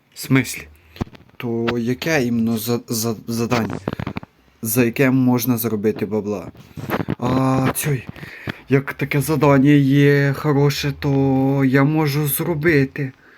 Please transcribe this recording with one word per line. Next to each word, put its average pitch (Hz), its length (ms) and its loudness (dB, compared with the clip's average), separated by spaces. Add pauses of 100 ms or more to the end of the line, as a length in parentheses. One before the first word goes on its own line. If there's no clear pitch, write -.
(140)
В - 60 -18
смислі? - 480 -2 (680)
То 117 400 -4
яке 127 480 -2
іменно 117 320 0
за-, 117 300 -4
за-, 113 280 -4 (120)
задання? 113 500 -2 (840)
За 117 240 0
яке 127 260 0
можна 123 460 2
заробити 110 480 -2
бабла? 101 460 -6 (680)
А, 131 560 0
цей, 139 320 -4 (640)
як 139 240 0
таке 143 280 -2
задання 143 500 4
є 143 680 4
хороше, 143 600 0
то 139 680 2
я 135 180 4
можу 151 440 0
зробити. 147 840 0 (260)